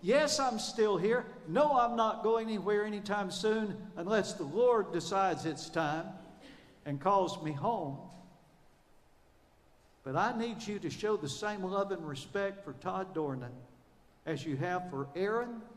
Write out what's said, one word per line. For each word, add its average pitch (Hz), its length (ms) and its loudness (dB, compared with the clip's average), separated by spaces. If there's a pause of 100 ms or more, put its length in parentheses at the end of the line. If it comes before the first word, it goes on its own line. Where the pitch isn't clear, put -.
Yes, 285 380 4
I'm 247 200 2
still 214 380 2
here. 226 280 2 (220)
No, 277 300 4
I'm 233 180 4
not 220 260 2
going 226 260 2
anywhere 208 380 0
anytime 202 460 -2
soon 214 440 0 (220)
unless 190 360 2
the 170 100 -6
Lord 214 500 4
decides 170 520 2
it's 151 220 -4
time 160 380 0 (800)
and 143 160 -4
calls 185 400 4
me 156 100 -4
home. 151 460 -2 (2000)
But 131 120 -4
I 226 220 2
need 226 280 -4
you 202 140 -4
to 170 120 -4
show 208 260 0
the - 100 -4
same 208 360 -4
love 196 280 0
and 165 160 -4
respect 196 560 -4
for 143 100 -10
Todd 185 420 -4
Dornan 131 360 -2 (760)
as 151 200 -4
you 147 120 -2
have 180 320 -2
for 139 260 -6
Aaron 226 460 -2 (160)